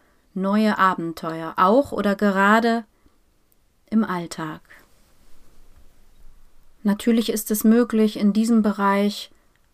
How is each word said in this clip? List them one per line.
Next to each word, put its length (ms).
neue 440
Abenteuer, 760
auch 380
oder 220
gerade 680
im 140
Alltag. 580
Natürlich 460
ist 220
es 120
möglich, 540
in 160
diesem 280
Bereich 720